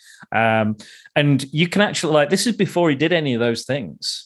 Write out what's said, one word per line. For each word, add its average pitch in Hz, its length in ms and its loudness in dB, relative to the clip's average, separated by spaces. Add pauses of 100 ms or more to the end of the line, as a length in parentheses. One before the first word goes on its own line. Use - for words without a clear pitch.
(320)
Um, 110 440 2 (400)
and 147 380 2
you 160 160 0
can 190 120 0
actually, 156 320 -2
like, 147 160 4
this 190 180 0
is 220 80 -2
before 175 340 0
he 143 60 2
did 160 180 0
any 151 200 0
of 113 60 0
those 117 260 0
things. - 600 -8